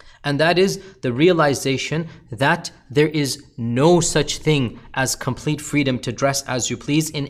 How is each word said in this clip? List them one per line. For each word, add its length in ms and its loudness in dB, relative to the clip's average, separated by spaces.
And 140 0
that 180 2
is 220 2
the 100 -2
realization 960 0
that 380 0
there 180 4
is 340 -2
no 420 4
such 380 0
thing 420 0
as 200 -2
complete 460 -4
freedom 380 0
to 140 -6
dress 320 0
as 260 -4
you 80 -4
please 320 0
in 200 -6